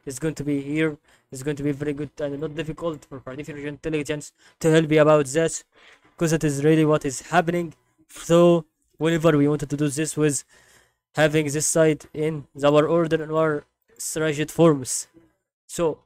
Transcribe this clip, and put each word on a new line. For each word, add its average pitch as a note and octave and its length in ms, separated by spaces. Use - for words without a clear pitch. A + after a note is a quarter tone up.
is C3+ 140
going D#3 160
to C#3+ 100
be C#3+ 160
here. D3+ 380
It's C3 100
going C#3+ 140
to C#3+ 60
be C#3+ 100
very C#3+ 220
good D3 160
and C#3+ 180
not D3+ 160
difficult D#3+ 520
for C3 200
artificial C#3+ 400
intelligence D3 680
to E3 100
help D#3+ 220
you D#3 80
about D3+ 260
that, D#3+ 380
'cause D#3+ 160
that D#3+ 120
is C#3+ 180
really D#3 220
what D3+ 220
is C3+ 160
happening. E3+ 420
So E3+ 560
whenever D#3+ 400
we C#3+ 100
wanted D3 220
to D3 60
do D3 120
this D3 280
with D3+ 280
having D3+ 320
this D3 200
side D#3+ 460
in D3+ 340
our D3 240
order D#3+ 380
in D#3 60
our D#3 340
strategic D#3 540
forms, D3+ 580
so D#3+ 400